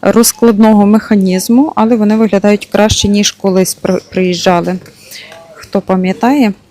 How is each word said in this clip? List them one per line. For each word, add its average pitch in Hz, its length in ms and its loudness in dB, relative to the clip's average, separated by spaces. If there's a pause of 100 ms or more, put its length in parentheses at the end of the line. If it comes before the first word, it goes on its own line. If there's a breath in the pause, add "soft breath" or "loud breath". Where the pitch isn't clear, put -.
розкладного 214 840 2
механізму, 208 880 0
але 226 200 0
вони 214 200 0
виглядають 208 560 0
краще, 208 360 0
ніж 202 240 0
колись 190 420 -2
при-, 185 260 -4 (100)
приїжджали. 180 680 -2 (760 loud breath)
Хто - 260 -6
пам'ятає? 196 720 0 (180)